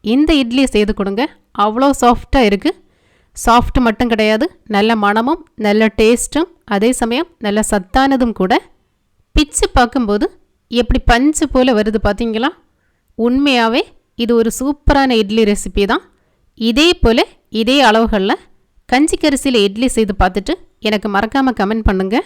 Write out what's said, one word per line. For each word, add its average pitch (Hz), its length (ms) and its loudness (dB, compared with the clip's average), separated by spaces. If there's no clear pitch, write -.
இந்த 302 180 2
இட்லியை 254 320 0
செய்து 208 260 2
கொடுங்க. 202 240 -4
அவ்வளோ 226 240 0
சாஃப்டா 247 460 0
இருக்கு. 202 240 0
சாஃப்ட் 240 340 2
மட்டும் 226 260 -2
கிடையாது, 220 320 0
நல்ல 214 160 2
மணமும் 226 380 0
நல்ல 214 240 2
டேஸ்ட்டும் 240 480 0
அதே 214 140 0
சமயம் 240 280 -4
நல்ல 208 160 -2
சத்தானதும் 240 680 0
கூட. 185 140 0
பிச்சு 311 320 0
பார்க்கும்போது 240 500 0
எப்படி 240 200 0
பஞ்சு 277 440 2
போல 254 240 2
வருது 214 280 -2
பாத்தீங்களா? 220 420 -2
உண்மையாவே 254 560 0
இது 233 160 0
ஒரு 220 180 0
சூப்பரான 269 640 0
இட்லி 214 280 0
ரெசிபி 202 400 -2
தான். 320 120 -2
இதே 285 180 2
போல 233 160 4
இதே 254 140 2
அளவுகள்ல 220 440 0
கஞ்சிக்கரிசியில 277 760 0
இட்லி 226 300 -2
செய்து 208 240 0
பார்த்துட்டு 196 340 -2
எனக்கு 214 180 -4
மறக்காம 254 420 0
கமெண்ட் 214 300 -2
பண்ணுங்க. 190 260 -2